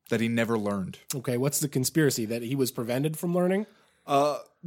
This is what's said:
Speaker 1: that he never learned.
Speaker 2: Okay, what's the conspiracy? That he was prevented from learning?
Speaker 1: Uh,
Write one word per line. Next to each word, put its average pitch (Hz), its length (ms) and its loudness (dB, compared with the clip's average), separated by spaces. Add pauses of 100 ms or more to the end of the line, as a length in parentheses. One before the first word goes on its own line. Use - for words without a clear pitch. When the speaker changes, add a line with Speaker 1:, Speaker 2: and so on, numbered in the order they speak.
(100)
Speaker 1:
that 113 100 0
he 117 80 0
never 117 300 2
learned. 101 400 -4 (160)
Speaker 2:
Okay, 123 240 -2
what's 139 220 0
the 147 80 0
conspiracy? 135 580 2
That 117 160 -4
he 120 120 -4
was 131 160 0
prevented 131 460 -2
from 175 180 -2
learning? 185 320 2 (400)
Speaker 1:
Uh, 143 340 2 (260)